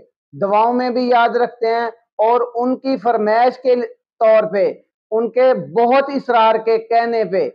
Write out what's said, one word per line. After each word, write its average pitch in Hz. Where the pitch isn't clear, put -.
दुआओं 208
में 247
भी 247
याद 233
रखते 226
हैं 233
और 240
उनकी 247
फरमाइश 226
के 247
तौर 220
पे, 180
उनके 240
बहुत 254
इसरार 226
के 226
कहने 233
पे 170